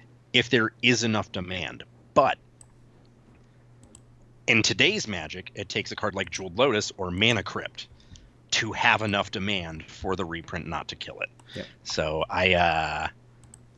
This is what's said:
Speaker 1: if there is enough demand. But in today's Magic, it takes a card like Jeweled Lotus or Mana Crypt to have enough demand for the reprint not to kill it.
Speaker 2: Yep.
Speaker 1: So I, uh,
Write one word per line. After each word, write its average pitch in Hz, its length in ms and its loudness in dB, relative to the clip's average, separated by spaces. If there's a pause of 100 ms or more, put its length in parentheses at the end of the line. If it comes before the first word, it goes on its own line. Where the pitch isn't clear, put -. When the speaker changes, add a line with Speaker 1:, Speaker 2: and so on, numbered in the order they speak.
(320)
Speaker 1:
if 123 180 4
there 113 220 4 (100)
is 120 220 4
enough 107 280 0
demand. 90 500 -8 (320)
But 139 240 4 (2000)
in 110 160 4
today's 139 460 2
Magic, 90 460 -8
it 101 140 -8
takes 104 240 -6
a 104 40 -8
card 101 180 -2
like 95 160 -4
Jeweled 92 280 -8
Lotus 120 380 2
or 92 140 -6
Mana 104 320 4
Crypt - 460 -10 (640)
to 113 200 0
have 110 300 4
enough 101 280 0
demand 90 540 -6
for - 320 -4
the 190 80 -4
reprint 85 420 -8
not 78 220 -6
to - 80 -10
kill - 240 -12
it. - 80 -6 (260)
Speaker 2:
Yep. - 120 -10 (160)
Speaker 1:
So 78 480 -2
I, 92 240 4
uh, 80 540 2 (680)